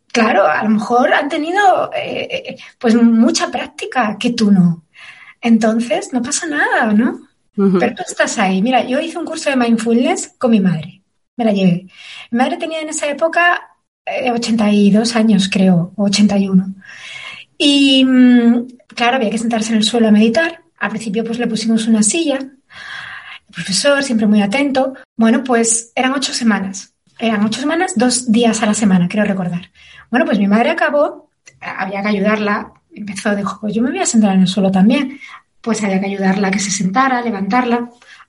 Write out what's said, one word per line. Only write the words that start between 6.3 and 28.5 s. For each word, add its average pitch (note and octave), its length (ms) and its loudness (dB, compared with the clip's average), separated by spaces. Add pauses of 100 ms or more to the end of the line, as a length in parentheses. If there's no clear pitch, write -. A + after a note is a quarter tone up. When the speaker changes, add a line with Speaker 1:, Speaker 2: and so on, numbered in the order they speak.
Speaker 1:
nada, D4+ 460 0
¿no? B3 280 0 (340)
Speaker 2:
Ujú. G3 240 2
Speaker 1:
Pero A#3 160 0
tú - 100 -8
estás - 320 -4
ahí. F#3+ 240 0
Mira, A#3+ 220 0
yo B3+ 160 -2
hice E4 180 -8
un E4 80 -8
curso D#4+ 240 -6
de C#4 60 0
mindfulness A#3 840 0
con A#3 140 0
mi A3 80 4
madre. D#3+ 420 -2 (360)
Me A#3+ 80 -2
la G#3+ 80 2
llevé. F#3 340 0 (440)
Mi A#3 60 -2
madre D4+ 200 0
tenía D#4+ 240 -8
en D4+ 80 -8
esa D4+ 180 -6
época, E4 540 0 (440)
eh, A#3+ 260 -4
ochenta A3+ 400 0
y G3+ 180 4
dos A3 260 2
años, G#3+ 360 2
creo, F#3 440 2
o G3+ 100 -2
ochenta G3+ 320 2
y G3 120 0
uno. F#3+ 240 2 (840)
Y, C#4 480 4
mm, B3 600 4 (280)
claro, A#3+ 220 0
había A3 120 -2
que A3+ 80 -2
sentarse A3+ 340 -2
en A3+ 60 2
el G#3 60 0
suelo A3+ 240 0
a G#3 40 4
meditar. A#3 500 2 (180)
Al G#3 100 -4
principio, A3 340 -6
pues, A#3 160 -6
le A#3+ 80 -2
pusimos A3 400 -2
una A3 160 4
silla. D4+ 340 -2
El - 1160 -16
profesor, C#4 500 -2
siempre A3 240 0
muy G#3 140 4
atento. C4+ 520 0 (220)
Bueno, A3+ 280 2
pues, A#3 520 -2
eran B3+ 180 -2
ocho C#4 200 -6
semanas. G3 600 -4 (260)
Eran A3 260 -2
ocho A3+ 140 -4
semanas, E4 360 -2
dos B3 360 0
días A3+ 300 2